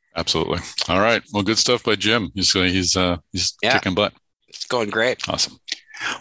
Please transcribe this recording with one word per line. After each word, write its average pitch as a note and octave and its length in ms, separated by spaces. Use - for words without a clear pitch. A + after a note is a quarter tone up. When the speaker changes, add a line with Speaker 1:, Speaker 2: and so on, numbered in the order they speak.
Speaker 1:
Absolutely. E2 420
All F2 100
right. A2 240
Well, G2+ 120
good G#2+ 140
stuff A#2+ 260
by A2 100
Jim. G#2 400
He's, F#2+ 220
uh, F#2 60
he's, F2+ 340
uh, F2+ 220
he's F2+ 320
Speaker 2:
Yeah. A#2+ 120
Speaker 1:
kicking F#2 200
butt. G#2 200
Speaker 2:
It's - 180
going A2+ 240
great. A2+ 380
Speaker 1:
Awesome. - 300